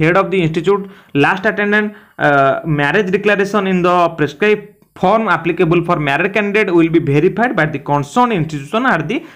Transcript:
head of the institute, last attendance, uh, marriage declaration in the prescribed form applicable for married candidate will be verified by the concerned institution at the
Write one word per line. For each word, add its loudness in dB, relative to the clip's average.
head 2
of 0
the 0
institute, 0
last 0
attendance, -2
uh, 2
marriage 0
declaration 0
in 0
the 2
prescribed 0
form 0
applicable 0
for 0
married -2
candidate 0
will 4
be 4
verified 0
by 0
the -6
concerned -2
institution -4
at -2
the -4